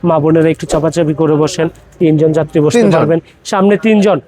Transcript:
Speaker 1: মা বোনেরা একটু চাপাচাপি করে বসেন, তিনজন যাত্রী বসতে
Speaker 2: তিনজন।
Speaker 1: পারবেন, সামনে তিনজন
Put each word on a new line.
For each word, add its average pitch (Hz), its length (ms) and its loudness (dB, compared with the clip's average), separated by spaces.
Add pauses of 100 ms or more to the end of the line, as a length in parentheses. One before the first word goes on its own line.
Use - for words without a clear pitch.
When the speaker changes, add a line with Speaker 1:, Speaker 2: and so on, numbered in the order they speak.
Speaker 1:
মা 165 160 2
বোনেরা 160 320 2
একটু - 180 -14
চাপাচাপি 156 480 -2
করে 156 220 0
বসেন, 156 240 -4 (320)
তিনজন 156 380 2
যাত্রী 156 280 -2
বসতে 226 140 0
Speaker 2:
তিনজন। 190 200 2
Speaker 1:
পারবেন, 165 200 0 (320)
সামনে 202 240 2 (100)
তিনজন 202 320 2 (100)